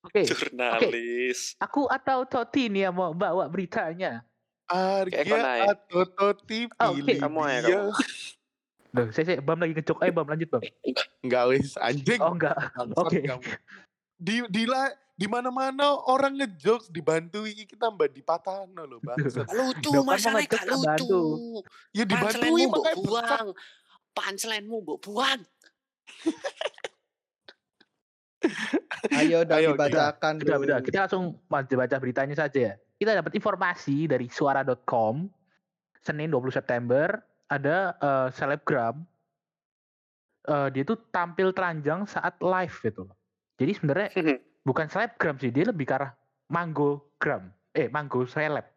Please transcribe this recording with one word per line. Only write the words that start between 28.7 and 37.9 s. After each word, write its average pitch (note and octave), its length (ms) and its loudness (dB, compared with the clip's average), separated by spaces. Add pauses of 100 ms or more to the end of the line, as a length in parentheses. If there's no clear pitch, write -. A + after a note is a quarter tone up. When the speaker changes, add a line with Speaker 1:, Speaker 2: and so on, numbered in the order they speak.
Speaker 4:
Ayo, E3 320 4
udah D#3+ 160 4
Speaker 3:
Ayo, D#3 160 6
Speaker 4:
dibacakan D3+ 640 2
Speaker 1:
Udah, D3+ 160 2
udah, C#3 240 2
Speaker 4:
dulu. C3 80 -4
Speaker 1:
kita F#3+ 160 0
langsung F#3 200 0 (200)
baca, C#3 320 0
baca B2+ 240 2
beritanya C3+ 360 -2
saja C#3 360 0
ya. - 20 -10 (220)
Kita G#3+ 200 2
dapat D#3+ 200 -2
informasi F3 720 -2
dari B2+ 240 0
suara C#3 320 2
dot B2+ 240 -2
com, B2 400 0 (720)
Senin D#3 320 -4
dua B2+ 80 2
puluh B2+ 120 -4
September, C3 680 0 (280)
ada, D#3 520 0